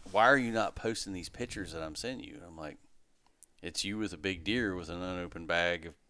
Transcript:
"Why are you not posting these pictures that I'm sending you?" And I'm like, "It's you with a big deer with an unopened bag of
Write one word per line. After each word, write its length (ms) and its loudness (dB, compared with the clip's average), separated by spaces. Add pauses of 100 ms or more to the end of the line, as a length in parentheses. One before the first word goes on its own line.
(120)
"Why 140 8
are 120 10
you 140 2
not 240 2
posting 380 -2
these 160 -8
pictures 440 -8
that 100 -6
I'm 120 -8
sending 320 -6
you?" 80 -16
And 100 -16
I'm 120 -16
like, 200 -10 (840)
"It's 240 -6
you 120 -2
with 160 -2
a 40 -10
big 260 -2
deer 320 0
with 140 -6
an 120 -6
unopened 460 -6
bag 380 2
of 80 -12 (160)